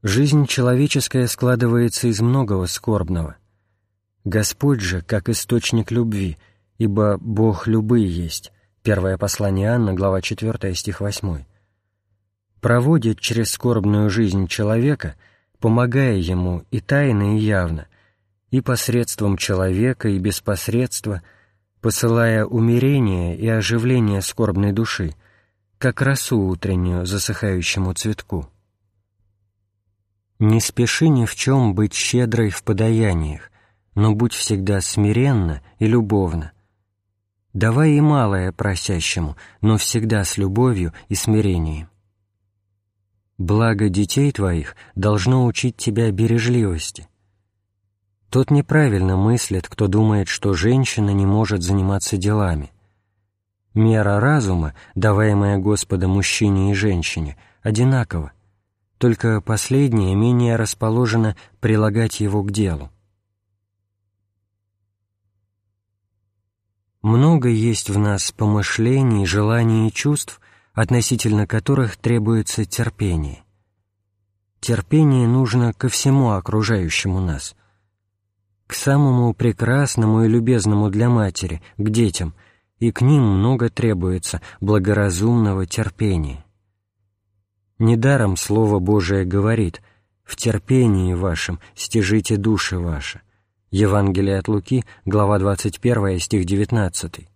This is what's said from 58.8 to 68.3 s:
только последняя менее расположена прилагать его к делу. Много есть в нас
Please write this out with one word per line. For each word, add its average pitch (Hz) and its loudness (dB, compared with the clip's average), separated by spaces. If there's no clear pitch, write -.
только 113 0
последняя 113 0
менее 120 2
расположена 110 0
прилагать 110 0
его 104 -2
к 101 -4
делу. 87 -2
Много 123 4
есть 110 0
в 101 0
нас 104 0